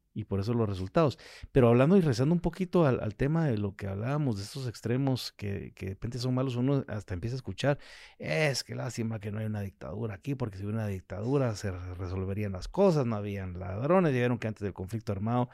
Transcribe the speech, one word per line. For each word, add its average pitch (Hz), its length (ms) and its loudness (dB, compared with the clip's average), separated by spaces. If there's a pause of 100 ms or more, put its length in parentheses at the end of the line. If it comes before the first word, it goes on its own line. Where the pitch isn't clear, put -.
(140)
Y 110 100 -6
por 98 160 -2
eso 107 120 -2
los 113 160 2
resultados. 101 500 2 (340)
Pero 123 160 8
hablando 135 280 8
y 190 60 8
rezando 139 320 4
un 170 60 2
poquito 175 440 2
al, 127 160 4
al 107 140 -4
tema 156 320 2
de 123 100 2
lo 101 200 -2
que 101 100 -8
hablábamos, 117 500 -2
de 98 60 -6
estos 131 260 -6
extremos 127 640 -2
que, 98 420 -6
que - 120 -10
de 95 60 -4
repente 120 260 -8
son 127 160 -2
malos, 127 220 0
uno 135 300 2
hasta - 280 -6
empieza 113 200 -6
a 135 40 -6
escuchar, 135 400 -2 (400)
"Es 156 440 0
que 113 120 -10
lástima 113 460 -4
que 104 120 -6
no 104 60 -6
hay 110 80 -4
una 107 160 -4
dictadura 101 520 -8
aquí, 135 200 -6
porque 107 240 -6
si 101 60 -8
hubiera 107 160 -2
una 104 80 -4
dictadura 107 680 -2
se 101 140 -4
re-, 90 240 -10
resolverían 95 580 -4
las 92 160 -8
cosas, 165 380 4
no 113 100 0
habían 98 420 -6
ladrones, 139 540 2
ya 127 60 2
vieron 123 180 2
que 113 120 -4
antes 104 140 -6
del 95 120 -4
conflicto 104 380 -6
armado, 117 420 0